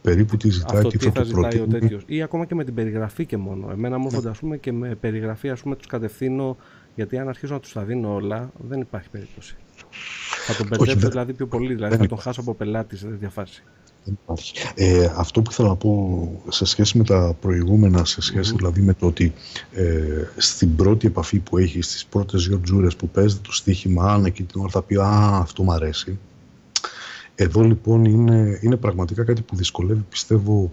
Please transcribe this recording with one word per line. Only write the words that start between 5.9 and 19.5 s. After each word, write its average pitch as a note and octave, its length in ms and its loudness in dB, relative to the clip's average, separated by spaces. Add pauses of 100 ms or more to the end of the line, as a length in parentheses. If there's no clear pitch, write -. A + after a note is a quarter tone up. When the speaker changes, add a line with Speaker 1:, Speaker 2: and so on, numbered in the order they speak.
Speaker 2:
γιατί A2+ 240 -6
αν C3+ 100 -8
αρχίσω C3+ 240 -10
να C3+ 80 -8
τους - 120 -20
τα G#2+ 100 -8
δίνω G#2+ 320 -4
όλα, G#2 360 -6 (180)
δεν C3 120 -8
υπάρχει A#2 300 -12
περίπτωση. - 460 -16 (920)
Θα A2 100 -2
τον G#2+ 100 -4
Speaker 1:
Όχι, G#2+ 120 -2
Speaker 2:
μπερδεύω, A2+ 220 4
Speaker 1:
δε-, A2+ 80 4
Speaker 2:
δηλαδή, B2 240 -4
πιο B2+ 140 -8
πολύ. B2 280 -4
Δηλαδή, G#2+ 60 -6
Speaker 1:
δεν G#2+ 100 -2
Speaker 2:
θα A2+ 60 2
τον A2 80 4
Speaker 1:
υπάρχει. G2+ 200 -2
Speaker 2:
χάσω B2+ 160 -8
από A#2+ 140 -6
πελάτη G#2+ 420 -6
σε G2 100 -14
τέτοια G#2 220 -10
φάση. - 340 -14 (420)
Speaker 1:
Δεν G2 180 -6
υπάρχει. - 300 -10 (220)
Ε, F2+ 420 4
αυτό F2+ 260 0
που A2+ 80 -2
ήθελα A2 180 2
να F#2 80 2
πω F2+ 720 -2
σε - 160 -2
σχέση G#2 340 2
με A2 60 6
τα F2+ 360 4
προηγούμενα, F2+ 640 4
σε - 180 -4
σχέση F#2+ 280 -2
Speaker 2:
Μμμ. A2 60 0
Speaker 1:
δηλαδή F#2 240 0
με G2 140 6
το F2+ 120 0
ότι, E2+ 260 2 (400)